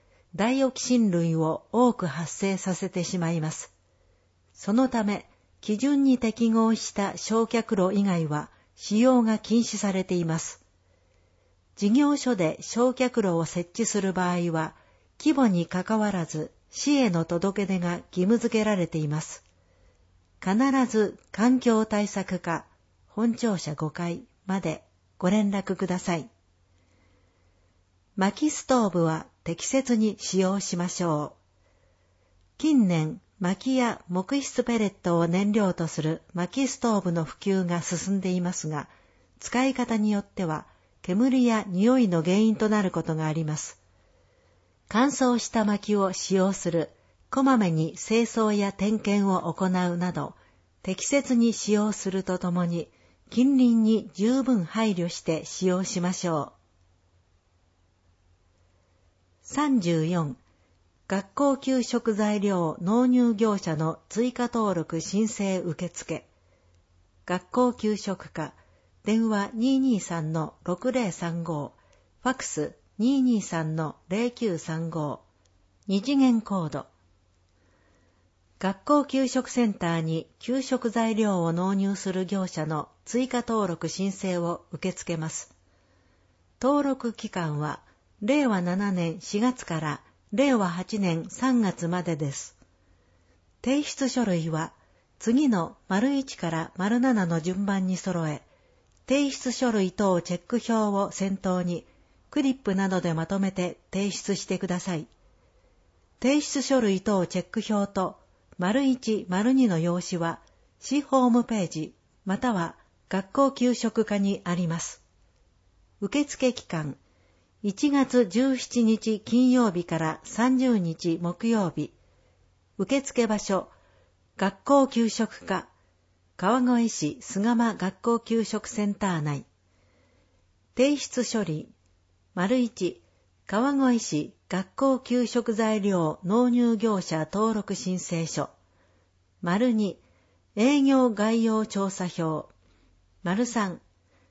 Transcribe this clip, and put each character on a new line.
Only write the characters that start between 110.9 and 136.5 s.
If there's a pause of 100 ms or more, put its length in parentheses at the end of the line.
ホ
ー
ム
ペ
ー
ジ (320)
ま
た
は (340)
学
校
給
食
課
に
あ
り
ま
す。 (1000)
受
付
期
間、 (640)
一
月
十
七
日
金
曜
日
か
ら
三
十
日
木
曜
日。 (840)
受
付
場
所、 (680)
学
校
給
食
課、 (680)
川 (200)
越
市
菅
間
学
校
給
食
セ
ン
タ
ー
内。 (1300)
提
出
書
類、 (640)
丸
一、 (460)
川 (200)
越
市 (140)
学
校
給
食
材
料
納
入